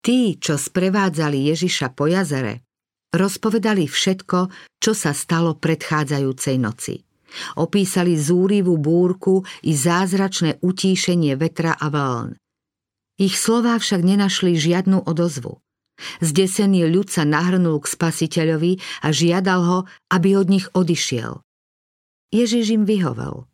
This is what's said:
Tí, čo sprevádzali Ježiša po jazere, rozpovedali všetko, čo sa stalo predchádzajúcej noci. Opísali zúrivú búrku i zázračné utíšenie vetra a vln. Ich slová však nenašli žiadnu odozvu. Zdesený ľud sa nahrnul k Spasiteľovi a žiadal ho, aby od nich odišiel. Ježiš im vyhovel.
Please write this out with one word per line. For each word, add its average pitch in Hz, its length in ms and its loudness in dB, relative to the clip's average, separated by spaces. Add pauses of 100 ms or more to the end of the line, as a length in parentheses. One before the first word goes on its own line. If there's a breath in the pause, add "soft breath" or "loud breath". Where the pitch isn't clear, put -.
Tí, 233 320 2
čo 147 240 -2
sprevádzali 165 880 0
Ježiša 156 480 -2
po 151 160 0
jazere, 131 560 -2 (460)
rozpovedali 196 720 0
všetko, 190 500 -2 (440 loud breath)
čo 220 100 0
sa 151 240 -2
stalo 165 400 0
predchádzajúcej 143 1040 -2
noci. - 360 -6 (600 loud breath)
Opísali 180 600 0
zúrivú 180 580 2
búrku 180 640 2 (240 loud breath)
i 165 80 0
zázračné 175 880 0
utíšenie 180 800 0
vetra 165 320 -2
a 156 160 -4
vln. 127 480 -4 (800)
Ich 190 240 0
slová 233 400 2
však 180 240 0
nenašli 190 480 2
žiadnu 175 560 2
odozvu. 151 560 -4 (560 loud breath)
Zdesený 180 720 2
ľud 202 160 0
sa 165 160 -2
nahrnul 165 560 2
k - 80 -8
Spasiteľovi 160 840 0 (280 loud breath)
a 147 160 0
žiadal 185 480 2
ho, 180 140 2 (340 loud breath)
aby 190 240 4
od 196 160 2
nich 190 240 0
odišiel. 143 640 -2 (960)
Ježiš 226 400 2
im 214 80 2
vyhovel. 143 680 -2